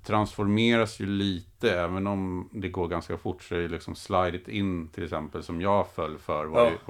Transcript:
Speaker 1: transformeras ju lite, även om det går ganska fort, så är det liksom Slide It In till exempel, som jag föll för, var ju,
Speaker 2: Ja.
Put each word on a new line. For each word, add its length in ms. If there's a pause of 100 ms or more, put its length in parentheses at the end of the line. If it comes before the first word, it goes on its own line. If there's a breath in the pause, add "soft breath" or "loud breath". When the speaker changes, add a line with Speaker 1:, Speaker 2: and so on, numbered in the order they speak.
Speaker 1:
transformeras 960
ju 60
lite, 760
även 260
om 460
det 160
går 200
ganska 300
fort, 240
så 120
är 40
det 100
liksom 260
Slide 420
It 120
In 400
till 160
exempel, 380
som 180
jag 280
föll 300
för, 280
var 180
ju, 80
Speaker 2:
Ja. 60 (120)